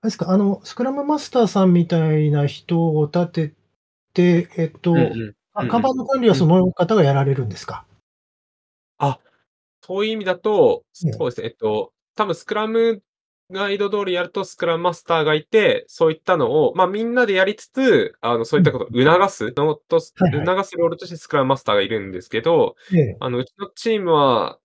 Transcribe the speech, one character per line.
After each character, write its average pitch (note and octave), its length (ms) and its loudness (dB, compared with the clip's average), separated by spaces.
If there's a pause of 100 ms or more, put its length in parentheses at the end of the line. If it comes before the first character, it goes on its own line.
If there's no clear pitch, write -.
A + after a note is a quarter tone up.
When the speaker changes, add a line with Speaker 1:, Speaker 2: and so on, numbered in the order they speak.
Speaker 1:
あ G#3+ 60 -6
れ A3 40 0
す - 80 -12
か、 E3+ 120 -4
あ F#3+ 60 4
の、 G3+ 280 0
ス - 100 -18
ク A#3+ 100 -4
ラ C4+ 80 -4
ム C#4+ 120 -6
マ D4 140 -2
ス - 120 -12
タ B3 100 0
ー A3+ 60 4
さ F#3+ 180 0
ん F#3 80 6
み E3+ 160 2
た D#3+ 280 0
い D3+ 140 2
な C#3+ 160 2
人 E3 480 -2
を D3+ 120 0
立 F3 220 -2
て D#3+ 260 -6 (580)
て、 F3 440 2
え E3 100 -2
っ D#3 40 -6
と、 - 220 -2
Speaker 2:
う - 40 4
ん、 - 20 4
う A2+ 300 0
ん。 G#2 60 -20 (200)
Speaker 1:
あ、 - 80 -4
Speaker 2:
う B2 40 -2
ん、 - 20 -2
Speaker 1:
看 A#3 120 0
板 C4 140 0
の B3+ 120 -6
管 C4+ 140 -2
理 A#3+ 80 4
は F#3 60 6
そ D#3 120 2
の F3+ 260 4
方 F3+ 220 0
が G3+ 80 4
や C#3 120 4
ら C#3 100 2
れ C3+ 100 0
る C3 100 -4
ん G#2+ 40 -6
で F#2 80 -10
す - 100 -16
か？ - 200 -14 (1120)
Speaker 2:
う C#3+ 40 -2
ん。 C#3+ 40 2
う - 20 0
ん。 - 20 -4
あ、 - 80 -10 (600)
そ F#3 160 -8
う G#3 80 -2
い A3 40 -4
う - 20 -4
意 A3 40 -6
味 G#3 80 -8
だ F#3 120 -2
と、 F3+ 480 2 (220)
Speaker 1:
え - 20 0
え。 A#2+ 40 -4
Speaker 2:
そ A#2+ 140 -6
う B2 40 -2
で A#2+ 40 -14
す - 60 -12
ね、 A2 80 -8
え - 20 -8
っ - 60 -20
と、 G#2+ 360 -4 (240)
多 G#3+ 100 -2
分 F#3 80 -4
ス - 100 -14
ク - 100 -8
ラ G#3+ 120 -4
ム A3+ 360 0 (480)
ガ G3 200 -6
イ G3+ 80 -4
ド G3+ 120 -2
通 G3+ 140 -4
り F#3 80 -4
や F3 100 -2
る F3 80 -8
と G3 140 -6
ス - 120 -16
ク E3+ 100 -4
ラ E3 100 0
ム E3+ 80 -6
マ F3 100 0
ス - 100 -18
タ E3 160 0
ー D#3 40 0
が D3+ 100 2
い D#3 100 -2
て、 G3 440 2
そ - 200 0
う D#3+ 40 2
い D#3 60 -8
っ - 40 -20
た F3+ 140 0
の C#3 300 2
を、 - 80 0
ま、 F#3 120 2
み G3+ 160 -4
ん A#3 120 -4
な B3 120 2
で G3+ 80 0
や F#3+ 100 4
り G3+ 120 -2
つ - 120 -20
つ、 G#3+ 520 2
あ A#2 160 -2
の、 A2+ 80 -2
そ - 120 -4
う G3+ 40 4
い - 20 6
っ - 20 6
た - 80 2
こ - 60 -6
と - 80 -6
を - 20 -18
促 D#3+ 420 2
す A#2 260 -8
の D3+ 180 0
と、 - 160 -18
Speaker 1:
う - 40 0
ん、 - 20 4
う - 20 4
ん。 - 20 2
Speaker 2:
す、 - 160 -18
Speaker 1:
は F#3 120 2
い、 D3 80 -2
は D3 60 -2
い。 D#3 40 -2
Speaker 2:
促 F#3 180 0
す F#3+ 120 -14
ロ E3+ 100 0
ー - 40 2
ル E3 60 -8
と F#3 100 -16
し - 40 -16
て E3+ 60 -14
ス - 120 -18
ク D3+ 80 -4
ラ C#3 80 2
ム C3 60 -2
マ C3+ 60 2
ス - 80 -18
タ G#2+ 80 -2
ー - 40 2
が G2+ 60 2
い G2 60 -4
る A2 120 -4
ん G2 120 -12
で F2+ 80 -10
す - 80 -20
け A2 140 -6
ど、 D#3+ 340 0 (160)
Speaker 1:
え F3+ 60 2
え。 A#2+ 220 0
Speaker 2:
あ C3 100 -6
の、 B2 80 -4
う B2 60 -6
ち - 140 -20
の G3 160 -12
チ - 180 -4
ー G#3 100 -2
ム F3 100 -2
は C3 520 2